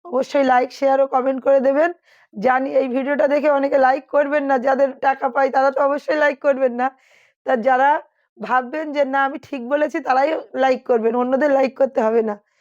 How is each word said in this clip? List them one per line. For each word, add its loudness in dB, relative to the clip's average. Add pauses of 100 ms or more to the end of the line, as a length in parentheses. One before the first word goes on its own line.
অবশ্যই -2
লাইক, 2
শেয়ার 0
ও 2
কমেন্ট -2
করে 4
দেবেন। 2 (440)
জানি -2
এই 2
ভিডিওটা -2
দেখে 0
অনেকে 2
লাইক 2
করবেন 0
না, 2
যাদের 0 (100)
টাকা -2
পায় 0
তারা 2
তো -2
অবশ্যই -2
লাইক 0
করবেন 0
না। -2 (600)
তা 0
যারা 2 (480)
ভাববেন -4
যে 0
না 0
আমি -4
ঠিক -12
বলেছি, -2
তারাই 0 (240)
লাইক 0
করবেন, 0
অন্যদের 0
লাইক 2
করতে 0
হবে 2
না। -6 (260)